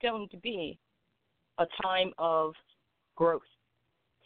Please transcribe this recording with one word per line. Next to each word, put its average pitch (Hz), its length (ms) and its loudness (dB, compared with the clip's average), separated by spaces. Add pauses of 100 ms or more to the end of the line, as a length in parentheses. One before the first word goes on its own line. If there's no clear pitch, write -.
going 220 280 -2
to 190 80 -18
be 185 400 -6 (800)
a 170 80 4 (160)
time 185 360 2
of 160 360 2 (600)
growth, 165 260 4 (840)